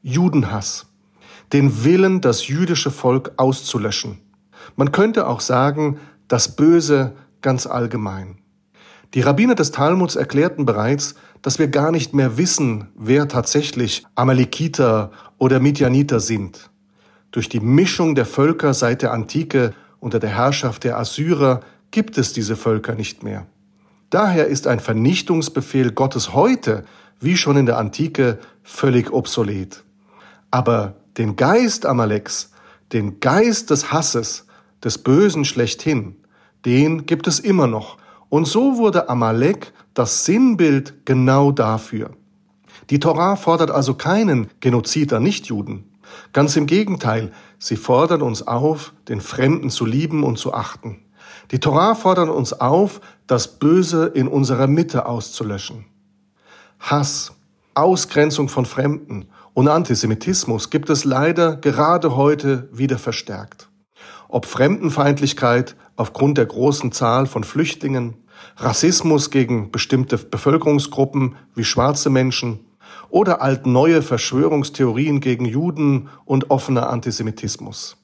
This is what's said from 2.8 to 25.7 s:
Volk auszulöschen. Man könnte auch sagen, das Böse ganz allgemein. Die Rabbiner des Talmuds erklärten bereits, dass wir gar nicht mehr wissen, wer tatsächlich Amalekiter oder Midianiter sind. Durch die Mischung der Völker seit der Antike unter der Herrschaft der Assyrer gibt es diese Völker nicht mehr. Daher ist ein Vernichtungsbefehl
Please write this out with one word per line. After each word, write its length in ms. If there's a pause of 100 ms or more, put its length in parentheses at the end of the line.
Volk 460
auszulöschen. 800 (560)
Man 160
könnte 360
auch 140
sagen, 580 (280)
das 280
Böse 580 (280)
ganz 260
allgemein. 680 (760)
Die 80
Rabbiner 340
des 160
Talmuds 440
erklärten 500
bereits, 500 (260)
dass 180
wir 80
gar 240
nicht 220
mehr 240
wissen, 580
wer 320
tatsächlich 760 (100)
Amalekiter 960 (260)
oder 220
Midianiter 640
sind. 480 (600)
Durch 180
die 100
Mischung 560
der 100
Völker 480
seit 280
der 100
Antike 640 (260)
unter 200
der 100
Herrschaft 540
der 140
Assyrer 640 (280)
gibt 280
es 160
diese 220
Völker 400
nicht 280
mehr. 240 (640)
Daher 380
ist 200
ein 120
Vernichtungsbefehl 1120